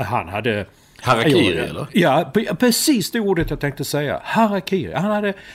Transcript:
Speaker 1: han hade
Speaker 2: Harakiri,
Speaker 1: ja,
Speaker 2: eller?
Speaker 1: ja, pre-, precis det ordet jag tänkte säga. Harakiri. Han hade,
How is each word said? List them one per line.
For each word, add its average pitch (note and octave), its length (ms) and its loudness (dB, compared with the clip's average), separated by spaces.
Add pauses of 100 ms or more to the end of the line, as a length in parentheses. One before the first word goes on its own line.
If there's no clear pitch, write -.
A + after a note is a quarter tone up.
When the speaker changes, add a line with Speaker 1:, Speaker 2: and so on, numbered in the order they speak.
Speaker 1:
han G#2+ 240 -4
hade G#2 380 -2 (340)
Speaker 2:
Harakiri, A#2 560 4
Speaker 1:
ja, D#2+ 80 -2
Speaker 2:
eller? C3+ 280 -8
Speaker 1:
ja, E3 420 2
pre-, A3 200 0
precis A#3+ 560 2
det A#3 100 -2
ordet F#3 300 0
jag D3 100 -6
tänkte C#3+ 240 -4
säga. C#3+ 400 -2
Harakiri. G3 720 0
Han F3+ 160 0
hade, G#3 240 -2 (200)